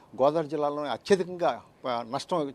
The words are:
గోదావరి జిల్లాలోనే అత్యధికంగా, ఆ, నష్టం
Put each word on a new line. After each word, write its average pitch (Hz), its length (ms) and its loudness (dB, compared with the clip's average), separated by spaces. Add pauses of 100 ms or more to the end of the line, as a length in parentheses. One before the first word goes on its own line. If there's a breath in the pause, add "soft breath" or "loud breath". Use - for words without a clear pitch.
(220 soft breath)
గోదావరి 151 260 4
జిల్లాలోనే 147 420 -2
అత్యధికంగా, 170 720 0 (240)
ఆ, 120 240 -2
నష్టం 139 440 -2